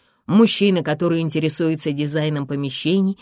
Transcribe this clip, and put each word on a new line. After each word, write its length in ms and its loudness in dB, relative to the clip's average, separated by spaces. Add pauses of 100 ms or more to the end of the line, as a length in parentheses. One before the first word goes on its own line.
(260)
Мужчина, 580 4
который 360 0
интересуется 720 -2
дизайном 560 -2
помещений 760 -2